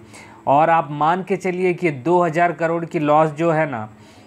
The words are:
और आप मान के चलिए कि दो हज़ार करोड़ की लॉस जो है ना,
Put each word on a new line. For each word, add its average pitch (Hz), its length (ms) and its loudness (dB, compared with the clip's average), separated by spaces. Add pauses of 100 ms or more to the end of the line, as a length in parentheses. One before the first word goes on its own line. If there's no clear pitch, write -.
(460)
और 147 240 4
आप 165 200 0
मान 156 320 -2
के 185 140 -4
चलिए 180 380 -2
कि 170 160 -2
दो 165 320 0
हज़ार 170 300 0
करोड़ 165 320 -4
की 160 140 -6
लॉस 151 320 2
जो 160 200 0
है 151 200 0
ना, 110 200 -10 (360)